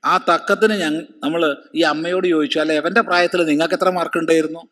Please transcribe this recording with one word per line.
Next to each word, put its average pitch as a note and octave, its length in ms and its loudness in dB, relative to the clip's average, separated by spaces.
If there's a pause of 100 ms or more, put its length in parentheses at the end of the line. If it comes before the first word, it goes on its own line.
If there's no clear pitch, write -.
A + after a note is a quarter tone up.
ആ E3 120 2
തക്കത്തിന് G3 560 2
ഞ-, E3 320 -4 (180)
നമ്മൾ D3+ 340 0 (180)
ഈ D#3+ 60 0
അമ്മയോട് E3 460 0
ചോദിച്ചു, D#3 320 0
"അല്ല, D#3 140 0
എവൻ്റെ E3+ 280 0
പ്രായത്തിൽ F3 440 0
നിങ്ങൾക്ക് D#3+ 280 0
എത്ര F#3 160 0
മാർക്ക് E3+ 300 -4
ഉണ്ടായിരുന്നു? D#3+ 520 -2